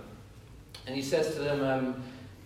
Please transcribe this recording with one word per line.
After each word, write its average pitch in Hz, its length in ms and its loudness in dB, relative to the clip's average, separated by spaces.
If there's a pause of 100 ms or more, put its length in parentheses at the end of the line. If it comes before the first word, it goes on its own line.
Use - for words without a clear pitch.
(880)
And 131 100 -2
he 139 60 0
says 156 320 4
to 147 60 -2
them, 143 220 4
um, 131 400 4 (440)